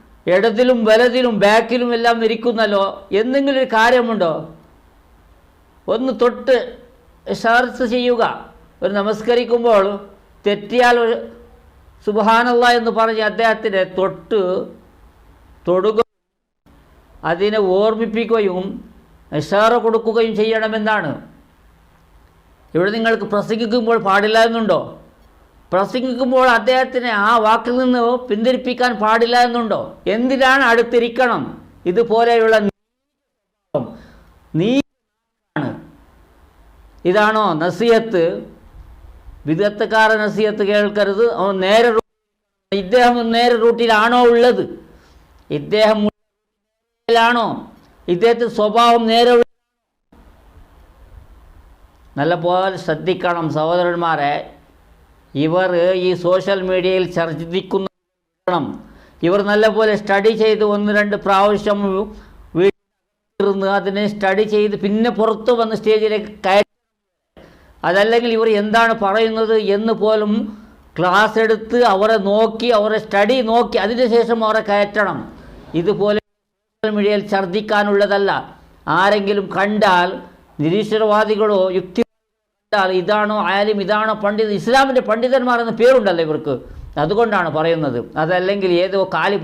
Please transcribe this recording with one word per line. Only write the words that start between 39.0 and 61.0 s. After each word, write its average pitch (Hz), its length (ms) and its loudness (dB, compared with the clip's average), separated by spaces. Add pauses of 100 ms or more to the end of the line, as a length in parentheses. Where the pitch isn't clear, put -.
വിദഗ്ധക്കാരൻ 208 760 0
നസീഹത്ത് 214 460 -2
കേൾക്കരുത്. 208 560 0 (140)
അവൻ 196 140 -2 (120)
നേരെ 226 300 4
റൂ-, - 120 -2 (640)
ഇദ്ദേഹം 240 440 2 (200)
നേരെ 240 280 2
റൂട്ടിലാണോ 226 560 2 (120)
ഉള്ളത്? 233 320 4 (840)
ഇദ്ദേഹം ാണോ? 208 500 0 (2000)
ഇദ്ദേഹത്തിന്റെ 226 500 0
സ്വഭാവം 226 520 4
നേരെ 240 240 4
ഉള്ള-, 240 160 2 (2750)
നല്ല 160 160 0 (100)
പോലെ 185 400 -2
ശ്രദ്ധിക്കണം 170 640 -2 (100)
സഹോദരന്മാരെ. 165 800 -2 (1000)
ഇവർ 165 360 0 (360)
ഈ - 20 0 (140)
സോഷ്യൽ 185 460 0
മീഡിയയിൽ 185 360 0 (120)
ഛർദ്ദിക്കുന്ന, 170 720 -4 (1400)
ഇവർ 196 140 2 (100)
നല്ല 214 140 2 (120)
പോലെ 220 240 2
സ്റ്റഡി 196 320 2 (100)
ചെയ്ത് 214 220 2 (100)
ഒന്ന് 208 240 0
രണ്ട് 208 260 0